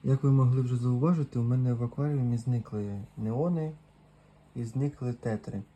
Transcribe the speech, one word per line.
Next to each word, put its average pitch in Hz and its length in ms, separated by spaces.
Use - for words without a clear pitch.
Як 135 160
ви 139 80
могли 131 300
вже 123 160
зауважити, 127 600
у 117 40
мене 127 300
в 120 100
акваріумі 127 540
зникли 110 640
неони 156 540
і 123 80
зникли 127 500
тетри 107 480